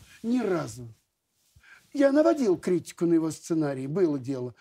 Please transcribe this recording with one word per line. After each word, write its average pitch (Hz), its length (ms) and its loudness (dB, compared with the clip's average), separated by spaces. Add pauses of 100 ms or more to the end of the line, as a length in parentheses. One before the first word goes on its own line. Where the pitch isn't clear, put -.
(240)
Ни 240 160 0
разу. 139 480 -4 (1080)
Я 277 180 4
наводил 285 460 4
критику 175 480 -2
на 170 80 4
его 160 160 2
сценарий, 147 560 -4
было 151 320 0
дело. 123 440 -8